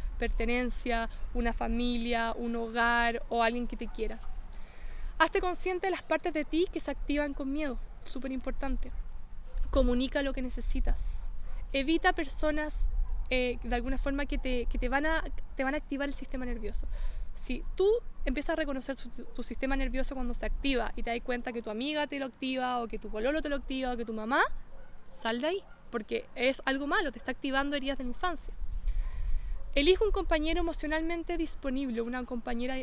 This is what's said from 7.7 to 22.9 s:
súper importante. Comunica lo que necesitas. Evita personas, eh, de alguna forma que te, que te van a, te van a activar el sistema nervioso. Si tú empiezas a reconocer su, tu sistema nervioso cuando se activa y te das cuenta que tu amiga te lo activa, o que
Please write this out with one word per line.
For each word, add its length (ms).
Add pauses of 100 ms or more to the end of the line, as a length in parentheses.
súper 300
importante. 580 (800)
Comunica 520
lo 100
que 80
necesitas. 800 (500)
Evita 400
personas, 720 (440)
eh, 340
de 120
alguna 220
forma 280
que 120
te, 280
que 120
te 120
van 160
a, 180 (320)
te 80
van 100
a 40
activar 320
el 40
sistema 300
nervioso. 420 (500)
Si 280 (120)
tú 120 (380)
empiezas 280
a 20
reconocer 400
su, 140
tu 340
sistema 320
nervioso 400
cuando 180
se 120
activa 500
y 80
te 80
das 100
cuenta 320
que 80
tu 80
amiga 380
te 120
lo 60
activa, 560
o 60
que 100